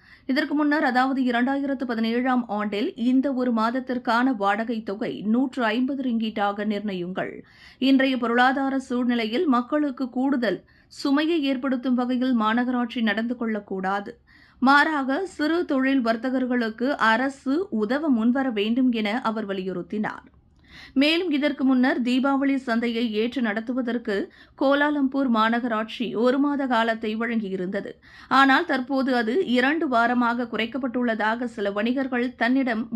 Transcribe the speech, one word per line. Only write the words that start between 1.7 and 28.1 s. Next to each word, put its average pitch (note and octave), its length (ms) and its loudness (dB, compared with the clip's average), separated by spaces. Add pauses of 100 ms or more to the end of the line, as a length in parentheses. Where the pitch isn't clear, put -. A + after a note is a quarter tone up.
பதினேழாம் A#3+ 640 0
ஆண்டில், G#3 460 -4
"இந்த B3+ 380 2
ஒரு B3 200 0
மாதத்திற்கான B3 840 0
வாடகை A3 460 -2
தொகை G3 400 -6
நூற்று B3 420 0
ஐம்பது B3+ 380 0
ரிங்கீட்டாக G#3+ 640 -2
நிர்ணயுங்கள். F#3+ 800 -4 (360)
இன்றைய C4+ 380 4
பொருளாதார B3+ 640 2
சூழ்நிலையில் A#3+ 680 -2
மக்களுக்கு C4 640 0
கூடுதல் B3 540 0 (240)
சுமையை D4+ 540 0
ஏற்படுத்தும் C4 520 0
வகையில் B3 440 0
மாநகராட்சி A#3+ 640 0
நடந்து A3+ 340 -2
கொள்ளக்கூடாது. G3+ 840 -4 (400)
மாறாக, C#4+ 680 2
சிறு E4 380 0
தொழில் C4+ 400 2
வர்த்தகர்களுக்கு A#3+ 840 -2
அரசு C4 800 0
உதவ A#3+ 380 -2
முன்வர B3 420 2
வேண்டும்" A#3 420 0
என G#3+ 280 -2
அவர் A3 260 -4
வலியுறுத்தினார். F#3+ 840 -6 (600)
மேலும், E4 380 2
இதற்கு C#4+ 340 0
முன்னர் C4 380 4
தீபாவளி C4+ 520 2
சந்தையை A#3 580 -2
ஏற்று A#3 300 -2
நடத்துவதற்கு A#3 880 -2 (260)
கோலாலம்பூர் C#4 760 2
மாநகராட்சி A3 800 0
ஒரு B3 240 2
மாத C#4+ 280 0
காலத்தை A3+ 500 0
வழங்கியிருந்தது. G3 720 -4 (380)